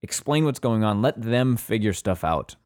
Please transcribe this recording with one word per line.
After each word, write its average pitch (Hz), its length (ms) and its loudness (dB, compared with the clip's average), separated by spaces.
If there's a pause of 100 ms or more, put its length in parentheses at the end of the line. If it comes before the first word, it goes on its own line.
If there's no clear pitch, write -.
explain 151 440 0
what's 139 140 0
going 113 240 2
on, 104 180 2
let 127 200 0
them 120 360 2
figure 107 360 0
stuff 92 300 -2
out. 80 320 -2 (100)